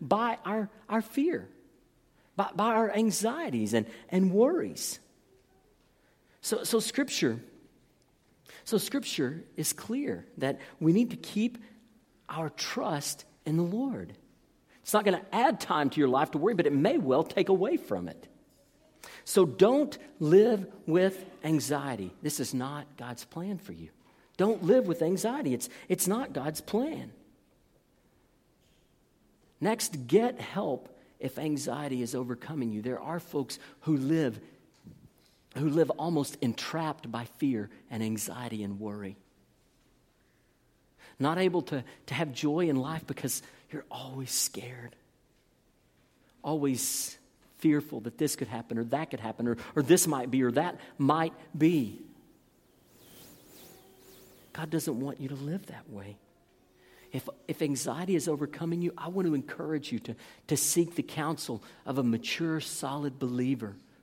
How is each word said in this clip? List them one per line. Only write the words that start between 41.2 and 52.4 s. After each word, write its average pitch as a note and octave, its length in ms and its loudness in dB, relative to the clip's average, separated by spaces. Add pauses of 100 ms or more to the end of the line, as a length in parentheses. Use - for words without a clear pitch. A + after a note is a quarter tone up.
able F3+ 240 2
to, C3 220 -4 (220)
to C3 80 -8
have D3+ 180 -2
joy D#3 360 0
in C#3 80 2
life D3+ 300 -4
because - 340 -4 (300)
you're D3+ 200 -10
always C3 420 -10
scared. A#2+ 640 -6 (1500)
Always C#3+ 720 -2 (420)
fearful D3 420 2
that A2+ 180 -8
this D3+ 160 0
could A#2+ 140 -6
happen A#2 300 -6
or A#2 60 0
that C#3 260 -2
could A2 100 -8
happen A2+ 260 -6
or, A#2 100 0 (200)
or D3+ 60 4
this E3 260 6
might C3 220 -2
be C3 120 4
or B2 80 4
that D#3 300 0 (180)
might D3+ 340 4 (240)
be. D3 460 2 (2500)